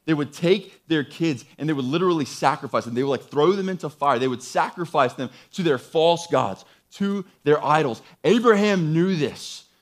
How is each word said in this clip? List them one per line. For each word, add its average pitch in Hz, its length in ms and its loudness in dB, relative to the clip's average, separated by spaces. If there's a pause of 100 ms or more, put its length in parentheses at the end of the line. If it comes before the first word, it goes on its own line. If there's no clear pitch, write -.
they 160 80 0
would 147 200 -4
take - 540 -2
their 156 160 0
kids 156 420 -4 (120)
and 143 100 -6
they 156 60 0
would 135 120 -4
literally 165 400 0
sacrifice 135 580 -2
them. 117 100 -10
They 123 100 0
would, 139 60 -2
like, 131 200 -4
throw 151 240 2
them 190 160 -4
into 175 200 -8
fire. 139 300 0
They 131 80 0
would 123 160 -6
sacrifice 156 680 -2
them 127 160 -10 (240)
to 190 100 -6
their 151 140 2
false 160 500 0
gods, 110 380 -2 (300)
to 196 280 -4 (220)
their 147 200 4
idols. 160 360 2 (240)
Abraham 202 680 4
knew 180 240 2
this. - 480 -6 (180)